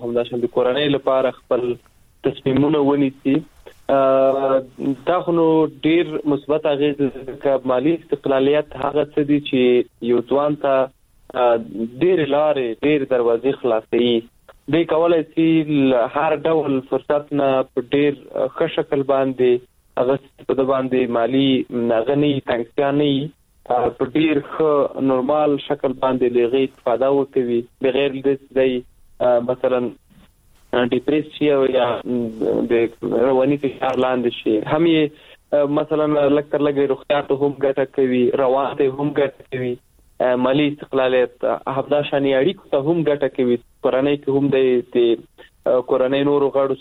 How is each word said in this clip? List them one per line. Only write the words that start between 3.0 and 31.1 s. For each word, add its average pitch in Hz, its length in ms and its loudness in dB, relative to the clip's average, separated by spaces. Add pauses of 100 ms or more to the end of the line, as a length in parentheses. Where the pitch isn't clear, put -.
آ، 139 60 0 (1120)
دا 175 140 2
خو 170 120 -4
نو 160 340 2
ډېر 160 380 0 (200)
مثبت 147 420 -2
اغېز 143 340 0
لري، 127 260 -4
ځکه 131 400 -2
مالي 131 280 0
استقلالیت 143 720 0 (120)
هغه 143 280 -2
څه 147 180 -2
دي 143 180 0
چې 123 480 2 (140)
یو 120 180 0
ځوان 139 340 0
ته، 135 340 0 (460)
آ، 120 220 4 (420)
ډېرې 165 300 2
لارې، 139 460 0 (100)
ډېرې 143 260 2
دروازې 120 420 0 (100)
خلاصوي. 117 600 0 (460)
دوی 160 160 0
کولی 165 380 2
شي 160 420 0
له 131 500 2
هر 156 220 0
ډول 143 440 -2 (100)
فرصت 147 420 -2
نه 135 300 0
په 131 180 -8
ډېر، 143 560 -2
آ، 107 100 0
ښه 160 200 -2 (100)
شکل 143 260 -2
باندې 131 580 2 (380)
هغه 131 200 0 (300)
په - 60 -2
ده 135 80 0
باندې 127 480 0
مالي 127 600 0
هغه 120 440 0
نه 147 120 2
وي، 135 220 -2
تنګسیا 135 420 -2
نه 143 140 0
وي، 143 260 -2 (380)
آ، 123 200 0
په 131 160 -4
ډېر 151 340 0
ښه 147 600 0
نورمال 135 580 0 (100)
شکل 143 240 -2
باندې 131 300 -2
له 120 260 2
هغې 135 140 0
استفاده 131 480 -2
وکوي، 131 540 0 (180)
بغیر 135 300 0
له 131 100 -8
دې 139 120 2
چې - 200 -10
دی، 127 300 0 (360)
آ، 123 180 4
مثلاً، 123 500 -2 (840)
آ، 123 120 2
ډیپریس 139 400 -2 (140)